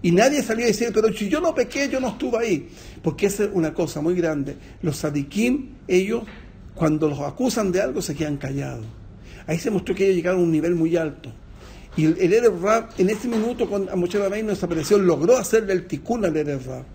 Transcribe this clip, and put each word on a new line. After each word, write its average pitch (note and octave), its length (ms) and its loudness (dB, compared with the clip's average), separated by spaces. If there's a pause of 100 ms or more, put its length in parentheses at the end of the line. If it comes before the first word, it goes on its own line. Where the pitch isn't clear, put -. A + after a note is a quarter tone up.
Y F3 60 4
nadie B3 320 4
salió A3+ 220 -2
a A#3 40 4
decir, A#3 240 0
"Pero A3 200 2
si G3+ 160 -4
yo D4 120 0
no E4+ 140 0
pequé, C#4 340 -2
yo C4 120 -2
no B3+ 80 -2
estuve A#3+ 300 -2
ahí". G#3+ 300 -2 (340)
Porque D#3+ 240 0
esa G3+ 180 0
es G#3 80 -2
una D#3+ 200 0
cosa D#3+ 280 -2
muy F3 160 -2
grande. D3 400 -2 (260)
Los D3+ 140 -2
sadikim, G3+ 800 -2 (100)
ellos, G3 380 0 (500)
cuando D#3 340 2
los C#3 120 -4
acusan G3+ 500 -2
de F3+ 120 2
algo, B3+ 200 -2
se D#3+ 120 -6
quedan D3+ 220 -4
callados. C3+ 480 -6 (600)
Ahí D#3+ 120 -2
se - 120 -2
mostró F#3 240 -2
que G3 120 2
ellos F#3+ 100 4
llegaron F3+ 240 2
a - 20 4
un E3+ 80 4
nivel D#3+ 240 2
muy E3 220 2
alto. D3 360 -4 (640)
Y D#3 100 4
el, D#3+ 120 4
el F3+ 140 4
Erev G#3+ 280 4
Rav, A3 280 2 (100)
en G3 120 4
ese A3 180 -4
minuto, A#3 400 0
cuando G3 280 -2
Moshe F3+ 220 0
Rabbeinu G#3 300 -2
desapareció, F3 500 2
logró F3 380 6
hacerle G#3+ 360 2
el F3 140 0
tikkun A3 380 -2
al D#3 120 0
Erev C#3+ 300 -2
Rav. B2+ 180 -10 (100)